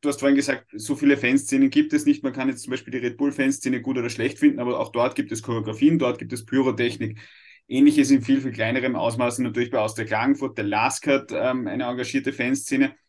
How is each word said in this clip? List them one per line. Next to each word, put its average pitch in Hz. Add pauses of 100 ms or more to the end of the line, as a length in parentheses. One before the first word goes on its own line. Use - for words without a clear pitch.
du 147
hast 135
vorhin 139
gesagt, 139 (100)
so 110
viele 139
Fanszenen 135
gibt 151
es 147
nicht. 147
Man 131
kann 131
jetzt 123
zum 123
Beispiel 123
die 123
Red 117
Bull-Fanszene 135
gut 127
oder 113
schlecht -
finden, 147
aber 120
auch -
dort 120
gibt -
es 110
Choreografien, 113
dort 123
gibt 113
es 117
Pyrotechnik. 120 (500)
Ähnliches 139
in 131
viel, 135
viel 131
kleinerem 117
Ausmaß 117
natürlich 120
bei 123
Austria 107
Klagenfurt, 123
der 104
lask 110
hat, 139
ähm, 127
eine 123
engagierte 123
Fanszene. 135 (180)